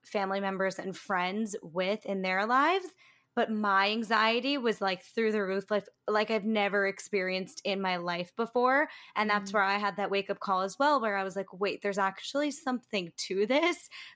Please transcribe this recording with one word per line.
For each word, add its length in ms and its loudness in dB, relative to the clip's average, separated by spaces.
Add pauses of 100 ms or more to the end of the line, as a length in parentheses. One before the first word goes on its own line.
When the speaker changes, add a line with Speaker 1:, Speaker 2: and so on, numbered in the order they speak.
Speaker 1:
family 360 -2
members 380 -2
and 180 -8
friends 640 -2
with 440 -4
in 160 -4
their 240 0
lives. 420 2 (480)
But 160 2
my 400 2
anxiety 640 2
was, 240 0
like, 220 0
through 280 0
the 120 0
roof, 280 -2
like, 140 0 (220)
like 240 2
I've 140 0
never 420 2
experienced 760 -2
in 180 -2
my 160 0
life 380 -4
before. 540 2 (260)
And 140 2
that's 240 0
Speaker 2:
Mm-hmm. 0 -
Speaker 1:
where 100 4
I 140 2
had 200 -2
that 140 -2
wake-up 280 0
call 220 0
as 180 -4
well, 220 4
where 160 0
I 60 0
was 140 -6
like, 160 -6
"Wait, 300 -2
there's 160 0
actually 520 -2
something 640 -6
to 280 0
this. 440 2 (260)